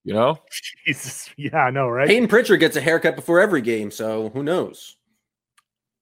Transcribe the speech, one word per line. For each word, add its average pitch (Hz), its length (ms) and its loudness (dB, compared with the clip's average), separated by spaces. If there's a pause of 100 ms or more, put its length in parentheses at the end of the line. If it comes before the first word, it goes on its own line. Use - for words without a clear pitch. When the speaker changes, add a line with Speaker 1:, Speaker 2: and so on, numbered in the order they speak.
Speaker 1:
you 101 80 -6
know? 127 260 2 (480)
Speaker 2:
Jesus. - 500 -8
Yeah, 143 200 -6
I 131 140 2
know, 135 180 0
right? 123 180 0
Speaker 3:
Peyton 220 220 4
Pritchard 202 320 4
gets 151 160 2
a 143 40 -2
haircut 160 360 0
before 170 240 2
every 196 200 2
game, 107 300 -2
so 110 400 -4
who 131 120 -6
knows? 151 540 -6 (1040)